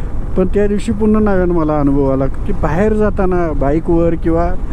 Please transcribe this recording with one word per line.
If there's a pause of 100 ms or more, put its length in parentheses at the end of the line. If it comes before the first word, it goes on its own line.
(380)
पण
त्या
दिवशी
पुन्हा
नव्यानं
मला
अनुभव
आला
की
बाहेर
जाताना
बाईकवर
किंवा (240)